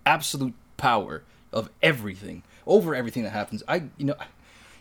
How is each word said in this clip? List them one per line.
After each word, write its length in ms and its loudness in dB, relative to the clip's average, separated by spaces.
absolute 480 2
power 440 0
of 160 -4
everything, 600 -2
over 280 6
everything 300 -4
that 60 -6
happens. 380 -6
I, 160 0
you 80 -2
know, 120 0
I 80 -12